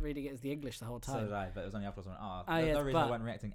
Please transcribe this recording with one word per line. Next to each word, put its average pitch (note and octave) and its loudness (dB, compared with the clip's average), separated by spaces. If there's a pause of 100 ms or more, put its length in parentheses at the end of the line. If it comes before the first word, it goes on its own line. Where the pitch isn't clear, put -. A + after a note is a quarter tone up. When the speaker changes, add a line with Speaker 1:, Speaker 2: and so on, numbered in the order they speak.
Speaker 1:
reading D3 0
it C#3 -4
as A#2+ -8
the C#3 0
English C#3+ -4
the A2+ -8
whole A#2+ -4
Speaker 2:
So C3+ -2
Speaker 1:
time. A2 2
Speaker 2:
did G2+ 0
I, F#2+ 0
but G2 -4
it - -2
was G2+ -4
only G2+ -2
afterwards F#2+ -6
I F#2+ -6
went, F2+ -8
"Ah." F#2 -4
Speaker 1:
Oh, E3 4
Speaker 2:
The, D#3+ 4
Speaker 1:
yeah, D3+ 4
Speaker 2:
the D3 4
reason C#3 4
I - 6
Speaker 1:
but B2+ 4
Speaker 2:
wasn't A#2 0
reacting G#2 -4